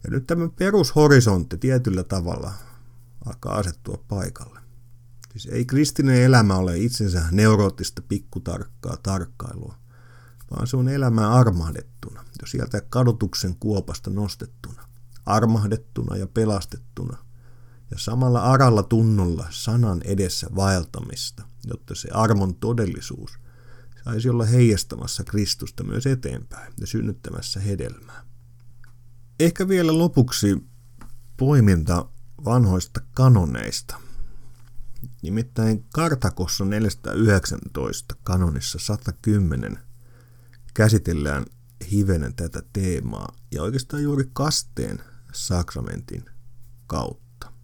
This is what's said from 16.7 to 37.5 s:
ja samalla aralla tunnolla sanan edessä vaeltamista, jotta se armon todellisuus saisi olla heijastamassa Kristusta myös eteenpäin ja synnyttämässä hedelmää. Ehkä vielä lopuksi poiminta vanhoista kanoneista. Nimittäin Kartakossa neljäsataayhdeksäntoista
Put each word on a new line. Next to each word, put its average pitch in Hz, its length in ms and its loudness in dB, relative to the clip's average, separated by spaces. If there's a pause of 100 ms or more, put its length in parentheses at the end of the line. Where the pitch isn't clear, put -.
ja 95 80 -8
samalla 123 420 2
aralla 123 420 6
tunnolla 104 680 2
sanan 110 540 0
edessä 95 420 -2 (100)
vaeltamista, - 840 -2 (220)
jotta - 300 -10
se - 180 -10
armon 101 420 0
todellisuus 104 760 -4 (760)
saisi 117 240 -2
olla 120 160 2
heijastamassa 113 800 2
Kristusta - 600 -4
myös 107 220 -4
eteenpäin 127 720 -6
ja - 60 -8
synnyttämässä 107 720 -6
hedelmää. - 640 -8 (1160)
Ehkä 170 280 2
vielä 165 300 4
lopuksi 113 640 2 (720)
poiminta 98 720 4 (360)
vanhoista 113 560 2 (140)
kanoneista. 82 840 4 (1300)
Nimittäin 110 720 0
Kartakossa 127 720 0
neljäsataayhdeksäntoista 98 1600 0